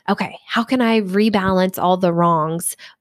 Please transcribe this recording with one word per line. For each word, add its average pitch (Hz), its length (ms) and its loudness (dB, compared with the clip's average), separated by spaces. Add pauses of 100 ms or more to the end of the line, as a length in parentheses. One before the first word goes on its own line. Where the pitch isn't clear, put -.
"Okay, 196 380 -4
how 226 180 -2
can 262 160 0
I 226 220 2
rebalance 190 800 0
all 180 180 2
the 180 140 0
wrongs 170 600 0 (260)